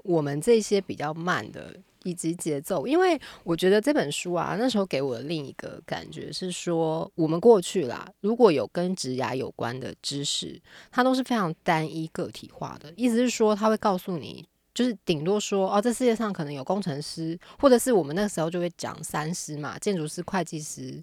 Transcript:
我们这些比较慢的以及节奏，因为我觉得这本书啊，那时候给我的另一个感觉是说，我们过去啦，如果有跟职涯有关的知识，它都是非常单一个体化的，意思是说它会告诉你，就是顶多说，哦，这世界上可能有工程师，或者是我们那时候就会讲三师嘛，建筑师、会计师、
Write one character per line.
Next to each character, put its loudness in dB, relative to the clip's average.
我 2
们 0
这 6
些 2
比 -6
较 -4
慢 -2
的 -14
以 -4
及 -4
节 -4
奏， -4
因 2
为 4
我 0
觉 2
得 6
这 2
本 0
书 -4
啊， -2
那 2
时 0
候 2
给 -2
我 -2
的 -8
另 -4
一 -12
个 -14
感 -8
觉 -12
是 -6
说， -2
我 2
们 0
过 10
去 -2
啦， -6
如 0
果 8
有 2
跟 -2
职 -4
涯 -2
有 -4
关 -4
的 -10
知 -6
识， -6
它 2
都 4
是 0
非 -4
常 0
单 0
一 -6
个 -6
体 -16
化 -10
的， -18
意 2
思 2
是 4
说 4
它 2
会 2
告 2
诉 -6
你， -12
就 0
是 0
顶 0
多 2
说， 0
哦， 4
这 2
世 -4
界 6
上 -2
可 -4
能 -6
有 -8
工 -2
程 -4
师， -6
或 8
者 6
是 0
我 4
们 -8
那 0
时 -2
候 0
就 -4
会 -2
讲 -10
三 -4
师 -8
嘛， -8
建 0
筑 -2
师、 -8
会 -2
计 -8
师、 -12